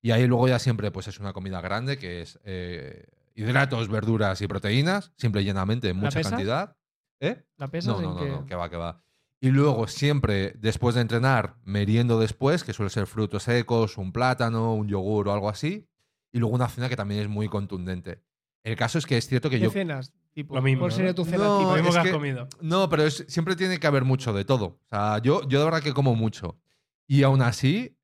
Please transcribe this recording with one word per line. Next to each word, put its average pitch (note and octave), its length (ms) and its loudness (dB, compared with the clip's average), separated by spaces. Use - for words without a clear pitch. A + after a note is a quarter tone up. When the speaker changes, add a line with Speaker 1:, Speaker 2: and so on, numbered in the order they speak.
Speaker 1:
Y A#2 100 0
ahí A#2+ 160 6
luego B2 220 4
ya B2+ 100 2
siempre G#2+ 320 -2
pues F#2+ 160 -10
es G2+ 120 -12
una G2+ 140 -8
comida F#2+ 280 -8
grande A#2 360 -4
que F2 240 -10
es, - 220 -16
eh, F2+ 640 -10
hidratos, A#2+ 520 0
verduras G#2 540 0
y G2+ 60 -2
proteínas, C3+ 680 -2
simple G#2 260 -2
y G2 40 0
llanamente, G2+ 440 -2
en F2+ 80 -2
Speaker 2:
¿La G2 60 -2
Speaker 1:
mucha C#3+ 160 -2
Speaker 2:
pesas? D#3+ 140 -2
Speaker 1:
cantidad. A#2+ 420 -4
¿Eh? F3+ 200 -4
Speaker 2:
¿La C#3 140 -10
pesas D#3+ 240 -2
Speaker 1:
No, G2 80 -2
Speaker 2:
en - 80 -2
Speaker 1:
no, F2+ 60 -4
no, F2 40 -6
Speaker 2:
qué? E2+ 100 -4
Speaker 1:
no, - 160 -6
que F2+ 100 -10
va, F2 140 -4
que F2 80 -10
va. E2+ 240 -8
Y C3 100 2
luego C3+ 360 2
siempre A2 720 0
después A2 360 0
de B2 60 2
entrenar, A#2 600 0
meriendo A2 560 2
después, C3+ 440 0
que A2+ 100 -6
suele G2+ 160 -4
ser G2+ 180 -2
frutos G#2 360 -4
secos, A#2 540 0
un F#2+ 140 -8
plátano, A#2 640 0
un G#2+ 160 -2
yogur G2+ 400 0
o G2+ 40 2
algo G2+ 160 -2
así. D#3+ 380 -4
Y A#2+ 80 -2
luego A#2 160 2
una B2 120 2
cena B2 220 -6
que B2 80 -4
también G#2 240 -2
es G#2 80 -4
muy G#2 180 -2
contundente. F#2 760 -6
El A2+ 120 -4
caso A2+ 220 0
es D3+ 80 -2
que B2+ 120 2
es A2+ 100 -2
cierto B2+ 220 0
que B2+ 80 2
Speaker 2:
¿Qué A2+ 60 2
Speaker 1:
yo - 80 4
Speaker 2:
cenas? D#3 420 -6
Tipo, D3+ 220 -10
Speaker 3:
Lo C3 60 0
mismo, C3 200 4
Speaker 2:
¿cuál F3 100 2
sería F#3 200 2
Speaker 3:
¿no? F3 40 -4
Speaker 2:
tu F3+ 100 -2
cena E3+ 200 -2
Speaker 1:
No, G#3 140 4
Speaker 2:
tipo? F#3+ 120 4
Speaker 3:
Lo - 40 4
mismo E3 140 4
Speaker 1:
es F3 60 4
Speaker 3:
que F3 60 4
has E3 40 4
Speaker 1:
que D#3+ 60 2
Speaker 3:
comido. C#3 360 -2
Speaker 1:
no, F3 280 2
pero D3+ 140 4
es, D3+ 260 0
siempre E3+ 260 0
tiene F#3 240 0
que D#3 80 2
haber C#3 160 4
mucho C3 300 2
de G2 120 0
todo. B2 200 2
O - 240 -12
sea, G#2+ 300 0
yo, C#3 280 2
yo C3+ 120 2
de D3+ 60 4
verdad D#3+ 160 0
que D3 120 -2
como C3 220 2
mucho. G#2+ 440 -4
Y C#3 160 4
aún C3+ 180 6
así, C#3+ 640 0